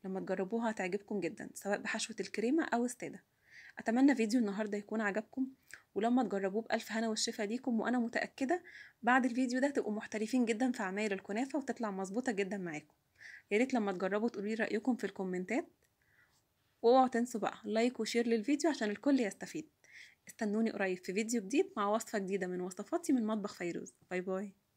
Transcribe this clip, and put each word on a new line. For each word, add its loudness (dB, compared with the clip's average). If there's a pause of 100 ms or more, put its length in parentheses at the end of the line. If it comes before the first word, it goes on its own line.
لما -4
تجربوها -2
هتعجبكم -2
جدًا، -6
سواء -2
بحشوة -4
الكريمة 0
أو 2
السادة. -8 (560)
أتمنى 6
فيديو 2
النهاردة 0
يكون -4
عجبكم، -2 (480)
ولما 4
تجربوه 0
بألف -2
هنا 0
والشفا -2
ليكم، 0
وأنا 2
متأكدة -2 (380)
بعد 4
الفيديو 0
ده 4
تبقوا 0
محترفين 0
جدًا 2
في -4
عمايل 0
الكنافة -2
وتطلع -4
مظبوطة -2
جدًا -2
معاكم. -8 (580)
يا 4
ريت 4
لما 2
تجربوا 0
تقولوا -6
لي 0
رأيكم 0
في -6
الكومنتات، -2 (1120)
واوعوا 8
تنسوا 0
بقى -2
لايك 0
وشير 0
للفيديو 2
عشان -2
الكل 2
يستفيد. -6 (580)
استنوني 0
قريب -2
في -8
فيديو 0
جديد 0
مع 0
وصفة 0
جديدة -2
من -4
وصفاتي -2
من 4
مطبخ -2
فيروز. -8 (160)
باي -2
باي. -6 (120)